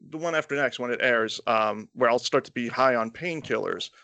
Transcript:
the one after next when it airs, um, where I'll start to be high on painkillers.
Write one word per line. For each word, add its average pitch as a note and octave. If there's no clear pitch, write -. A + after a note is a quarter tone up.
the D#3+
one E3
after D#3
next C3+
when B2
it A#2+
airs, A#2
um, G#2+
where A#2+
I'll A#2+
start -
to -
be A#2+
high B2+
on A2+
painkillers. A2+